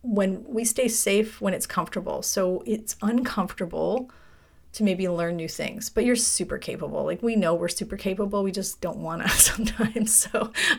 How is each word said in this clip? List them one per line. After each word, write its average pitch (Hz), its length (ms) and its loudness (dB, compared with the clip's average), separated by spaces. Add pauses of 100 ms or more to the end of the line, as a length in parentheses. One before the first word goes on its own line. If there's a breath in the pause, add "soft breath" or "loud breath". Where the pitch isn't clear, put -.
when, 196 440 2
we 240 180 -2
stay 240 240 2
safe 214 520 2
when 196 140 2
it's - 120 -2
comfortable. - 560 -4
So 185 440 0
it's 220 360 -4
uncomfortable 208 1080 0 (600 soft breath)
to 220 120 -2
maybe 185 240 2
learn 170 280 0
new 165 120 -4
things, - 400 -6
but 220 160 2
you're 247 100 4
super - 440 0
capable. 147 460 -6
Like, 160 180 -2
we 233 120 2
know 180 200 4
we're 170 120 0
super - 300 -4
capable. 202 460 0
We 196 100 0
just 202 300 -6
don't 170 160 -4
wanna 160 300 -4
<laughs> - 20 4
sometimes. - 840 2
So - 380 0 (260 loud breath)